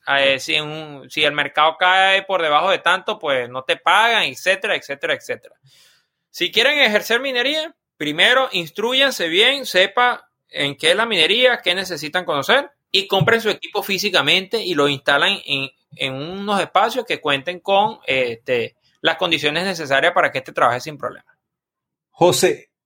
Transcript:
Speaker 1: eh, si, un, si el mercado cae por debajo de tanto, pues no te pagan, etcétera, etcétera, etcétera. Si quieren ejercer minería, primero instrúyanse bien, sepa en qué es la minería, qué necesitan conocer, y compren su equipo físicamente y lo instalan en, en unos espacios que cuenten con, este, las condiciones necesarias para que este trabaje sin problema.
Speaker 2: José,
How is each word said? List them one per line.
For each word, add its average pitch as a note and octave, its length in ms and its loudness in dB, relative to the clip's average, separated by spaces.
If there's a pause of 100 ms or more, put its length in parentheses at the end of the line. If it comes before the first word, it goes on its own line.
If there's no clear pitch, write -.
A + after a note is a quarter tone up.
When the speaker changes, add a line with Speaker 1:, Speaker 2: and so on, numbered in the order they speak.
Speaker 1:
eh, C#3 320 2
si, D#3 200 -4
un, D3+ 500 -10
si D#3 140 -2
el D3 80 2
mercado D3+ 480 0
cae F#3+ 440 4
por F#3+ 180 -2
debajo D#3 280 2
de F#3 100 0
tanto, F#3 380 -2
pues C3 320 -2
no B2+ 140 -8
te E3 140 -4
pagan, G#3 460 2
etcétera, F#3+ 520 -2
etcétera, C#3+ 380 -6
etcétera. - 420 -10 (720)
Si F3 220 -4
quieren C4+ 280 2
ejercer A3+ 420 2
minería, C#4 520 -2 (220)
primero G3+ 560 2
instrúyanse G#3 760 -2
bien, A#3+ 360 2
sepa G#3 640 0 (200)
en C#3+ 260 -4
qué D#3 160 0
es F#3 60 4
la A3 80 0
minería, A3+ 580 2
qué F3 120 0
necesitan F3+ 500 -6
conocer, F3+ 460 0 (200)
y G3 160 0
compren A3+ 320 2
su G#3+ 100 -2
equipo F#3+ 340 -6
físicamente F#3 760 0
y F#3 120 -4
lo C#3+ 160 2
instalan D3 560 0
en, C3+ 240 -6 (260)
en C3+ 200 -6
unos G3 440 -4
espacios A3+ 460 0
que - 160 -6
cuenten D3 400 -2
con, G#3 440 0
este, B2 720 -2 (240)
las D#3+ 160 0
condiciones D#3+ 480 -2
necesarias D#3+ 480 0
para E3 180 2
que C3+ 100 -4
este - 120 -12
trabaje B2+ 300 0
sin D3+ 160 -12
problema. - 400 -12 (720)
Speaker 2:
José, - 600 2 (140)